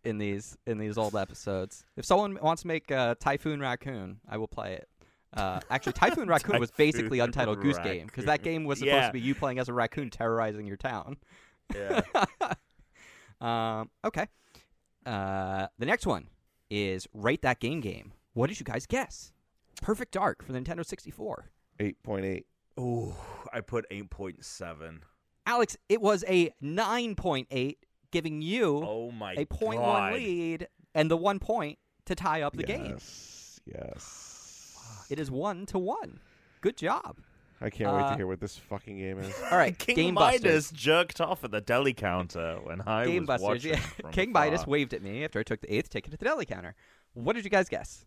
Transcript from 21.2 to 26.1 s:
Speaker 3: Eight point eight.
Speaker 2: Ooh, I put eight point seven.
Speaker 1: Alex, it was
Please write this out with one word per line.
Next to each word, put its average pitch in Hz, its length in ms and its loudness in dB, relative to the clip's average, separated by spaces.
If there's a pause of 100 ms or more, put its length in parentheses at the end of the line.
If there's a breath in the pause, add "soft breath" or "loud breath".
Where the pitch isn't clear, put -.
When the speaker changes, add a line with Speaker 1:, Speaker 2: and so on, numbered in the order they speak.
Speaker 3:
Eight 104 240 -2
point 98 220 -4
eight. 95 220 -4 (340)
Speaker 2:
Ooh, 120 340 -2 (380 loud breath)
I 120 80 -4
put 113 300 -4
eight 98 200 -8
point - 340 -10
seven. 82 580 -12 (420)
Speaker 1:
Alex, 240 320 2 (120)
it 220 120 4
was 208 260 4